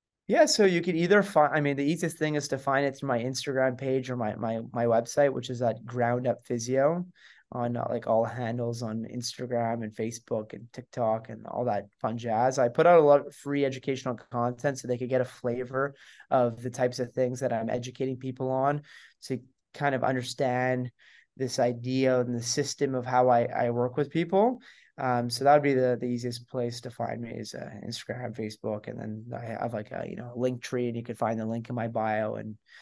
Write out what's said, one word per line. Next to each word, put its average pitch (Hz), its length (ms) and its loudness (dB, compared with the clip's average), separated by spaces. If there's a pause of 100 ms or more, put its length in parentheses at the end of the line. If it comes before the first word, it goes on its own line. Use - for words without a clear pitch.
(280)
Yeah, 302 180 6
so 208 200 4
you 175 160 4
could 170 160 0
either 180 260 6
find, 151 300 4
I 151 80 2
mean, 143 160 2
the 143 80 0
easiest 160 320 -2
thing 151 180 0
is 147 140 -2
to 139 80 -2
find 139 280 0
it 135 120 -2
through 143 100 -8
my 123 120 2
Instagram 131 580 0
page 131 320 -2
or 127 80 -4
my, 107 180 -2
my, 113 240 -4 (140)
my 120 120 0
website, 117 460 4
which 123 180 -6
is 123 120 -6
at 117 240 -2
Ground 120 420 0
Up 117 160 -2
Physio, 131 640 0 (460)
on, 120 260 -4
uh, - 120 -4
like, 113 180 -4
all 113 180 4
handles 117 580 -4
on 113 220 -6
Instagram 117 760 -4
and 110 120 -8
Facebook 113 580 -6
and 120 200 -14
TikTok 113 560 -4
and 110 180 -14
all - 180 -4
that 104 200 -2 (160)
fun 113 160 -2
jazz. 120 420 2
I 123 80 6
put 156 180 4
out 175 140 10
a 156 40 8
lot 143 220 8
of - 80 -14
free 143 300 -2
educational 131 520 -2 (160)
content 123 480 -2
so - 80 -12
they 123 100 -2
could 123 120 -6
get 127 120 2
a 123 40 0
flavor 127 720 -4 (340)
of 120 320 2
the 123 80 -6
types 123 300 -2
of 123 140 -4
things 127 260 -2
that 123 140 -2
I'm 113 160 -2
educating 127 480 -4
people 131 340 -6
on 139 300 0 (420)
to 127 160 -4 (340)
kind 143 220 0
of 123 80 -2
understand 127 880 0 (460)
this 127 220 -4
idea 127 600 2
and 123 160 -2
the 117 80 -4
system 135 520 -2
of 123 100 -2
how 127 240 6
I, 120 160 6
I - 240 0
work 120 260 0
with 147 140 0
people. 196 500 2 (380)
Um, 123 320 0
so 120 160 -2
that 143 80 10
would 151 100 8
be 143 120 4
the, 127 220 4
the 123 100 -4
easiest 120 420 -6
place 120 320 -6
to 127 80 -10
find 117 320 -6
me 117 80 -8
is, 110 240 -10
uh, - 160 -10 (180)
Instagram, 117 480 -8
Facebook, 107 520 -6
and 117 120 -10
then 110 340 -10
I 123 120 -8
have, 113 280 -6
like, 107 180 -8
a, - 140 -6
you - 120 -10
know, 120 180 -12
link 127 260 -2
tree, 123 260 -4
and 117 100 -4
you 117 60 -8
can 113 120 -10
find 113 240 -2
the 110 60 -4
link 117 240 -6
in 123 60 -6
my 117 120 -4
bio 110 480 -2
and 110 220 -10 (240)